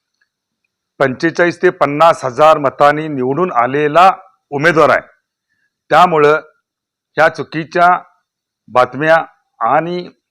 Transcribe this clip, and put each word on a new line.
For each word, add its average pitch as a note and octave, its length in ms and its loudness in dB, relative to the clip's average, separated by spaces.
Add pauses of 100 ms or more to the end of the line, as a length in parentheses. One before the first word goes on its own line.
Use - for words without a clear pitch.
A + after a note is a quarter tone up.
(1000)
पंचेचाळीस D#3+ 640 -2
ते F3+ 80 2
पन्नास D#3 540 0
हजार D3+ 340 2
मतांनी D3 500 0
निवडून C#3+ 440 -4
आलेला D3 580 2 (400)
उमेदवार D3 380 2
आहे. F#2 200 0 (840)
त्यामुळं D#3 440 2 (840)
ह्या D#3 120 2
चुकीच्या E3+ 720 -2 (720)
बातम्या C3 440 0 (580)
आणि E3+ 340 -4 (220)